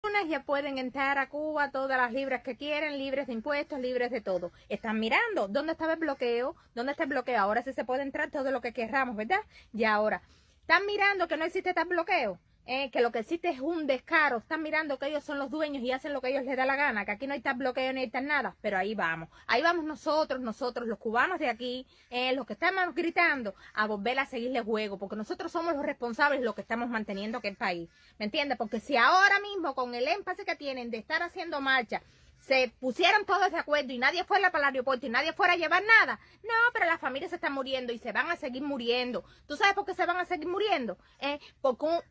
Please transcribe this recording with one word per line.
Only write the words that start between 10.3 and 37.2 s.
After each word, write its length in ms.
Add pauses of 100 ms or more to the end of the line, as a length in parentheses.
están 260
mirando 400
que 100
no 80
existe 300
tal 120
bloqueo. 520 (280)
Eh, 240
que 100
lo 100
que 80
existe 300
es 100
un 280
descaro. 500
Están 240
mirando 380
que 80
ellos 160
son 160
los 100
dueños 320
y 100
hacen 220
lo 80
que 80
ellos 160
les 100
da 120
la 80
gana, 300
que 60
aquí 140
no 80
hay 80
tal 160
bloqueo 340
ni 100
hay 100
tal 160
nada, 340
pero 160
ahí 160
vamos, 360 (180)
ahí 160
vamos 200
nosotros, 580
nosotros 460
los 120
cubanos 400
de 100
aquí, 380 (240)
eh, 240
los 100
que 80
estamos 400
gritando, 600 (180)
a 140
volver 320
a 80
seguirle 340
juego, 380
porque 160
nosotros 360
somos 240
los 80
responsables, 600
los 100
que 80
estamos 260
manteniendo 520
aquel 160
país, 340 (300)
¿me 60
entiendes? 340
Porque 200
si 160
ahora 440
mismo 340
con 220
el 120
énfasis 380
que 100
tienen 360
de 80
estar 240
haciendo 380
marcha, 420 (340)
se 420
pusieran 460
todos 260
de 60
acuerdo 340
y 60
nadie 260
fuera 280
para 180
el 60
aeropuerto 320
y 20
nadie 240
fuera 200
a 40
llevar 240 (180)
nada, 200 (240)
no, 100 (200)
pero 120
las 160
familias 300